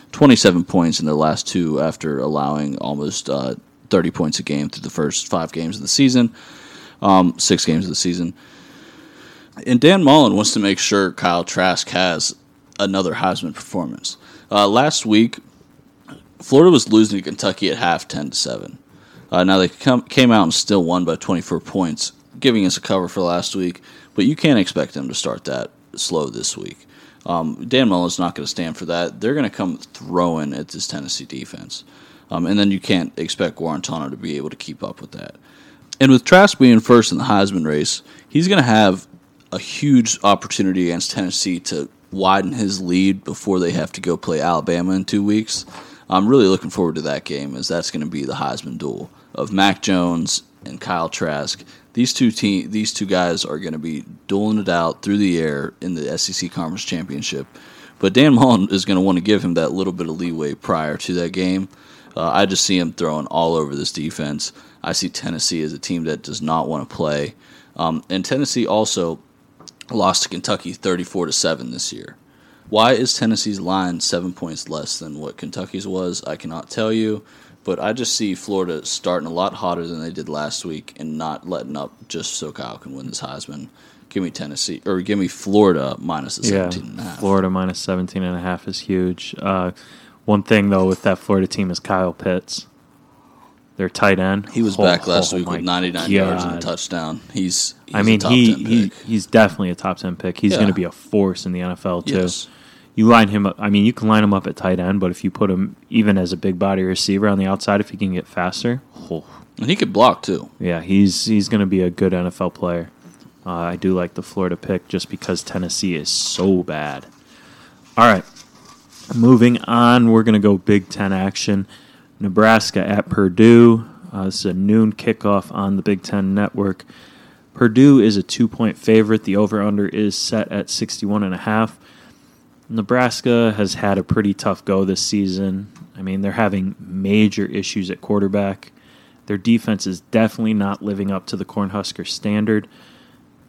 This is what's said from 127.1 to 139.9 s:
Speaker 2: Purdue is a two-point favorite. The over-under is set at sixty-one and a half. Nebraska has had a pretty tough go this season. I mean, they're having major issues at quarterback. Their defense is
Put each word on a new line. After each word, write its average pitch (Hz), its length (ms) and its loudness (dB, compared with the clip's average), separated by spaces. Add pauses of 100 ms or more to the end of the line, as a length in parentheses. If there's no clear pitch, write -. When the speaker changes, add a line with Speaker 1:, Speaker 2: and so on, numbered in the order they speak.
Speaker 2:
Purdue 127 460 6
is 101 180 4
a 92 40 0
two-point 110 540 -2
favorite. 110 480 4
The 98 120 -2
over-under 104 520 0
is 104 260 -2
set - 380 -4
at 101 160 -4
sixty-one 104 540 -4
and 92 120 -4
a 87 40 -8
half. 110 400 -2 (920)
Nebraska 117 880 2
has 101 180 0
had 98 240 0
a 90 60 -2
pretty 101 280 2
tough - 320 -4
go 98 200 2
this 95 180 -2
season. 98 680 -2 (240)
I - 60 -16
mean, 95 220 -4
they're 98 100 -2
having 98 460 -2
major 98 640 0
issues 95 460 -6
at 92 100 -10
quarterback. 101 720 -2 (540)
Their 104 100 -4
defense 110 500 0
is 92 140 -6